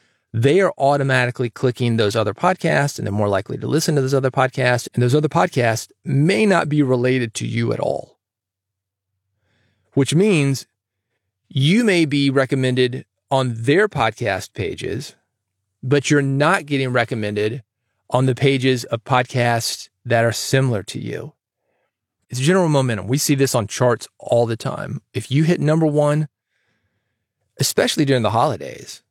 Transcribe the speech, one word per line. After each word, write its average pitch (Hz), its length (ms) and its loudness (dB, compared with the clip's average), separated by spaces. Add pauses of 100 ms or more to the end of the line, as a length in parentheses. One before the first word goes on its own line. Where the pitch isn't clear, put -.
(340)
they 139 280 4
are 180 160 2
automatically 135 720 0
clicking 123 480 -2
those 104 180 2
other 104 180 0
podcasts, 160 640 0
and 110 80 -6
they're 104 60 -4
more 104 160 0
likely 101 300 -2
to 117 100 -8
listen 151 280 0
to 143 60 2
those 131 120 -2
other 131 180 2
podcasts, 127 600 0
and 120 100 2
those 123 120 2
other 151 120 2
podcasts 135 640 0 (160)
may 160 400 2
not 170 240 2
be 151 120 2
related 127 520 0
to - 120 -8
you 117 280 -2
at - 80 -6
all. - 360 -6 (1800)
Which 139 220 0
means 156 520 2 (800)
you 165 340 2
may 180 220 2
be 143 240 0
recommended 127 760 0 (240)
on 131 260 0
their 143 340 2
podcast 113 640 -2
pages, 87 600 -6 (680)
but 139 260 0
you're 147 120 4
not 147 440 0
getting 135 280 -2
recommended 110 720 -2 (460)
on 131 160 2
the 127 100 2
pages 131 500 0
of 113 180 -6
podcasts 123 840 -2 (160)
that 117 180 2
are 117 80 2
similar 127 520 0
to - 160 -12
you. 110 340 -10 (960)
It's 123 100 -8
general 165 300 2
momentum. 123 380 0
We 127 100 0
see 147 180 0
this 135 180 0
on 110 140 0
charts 123 400 0 (100)
all 120 280 0
the 113 120 -4
time. - 440 -8 (120)
If - 160 -8
you 143 140 2
hit 165 160 0
number 156 260 2
one, 147 440 0 (1300)
especially - 460 0
during 131 180 2
the 104 80 2
holidays, 101 800 -4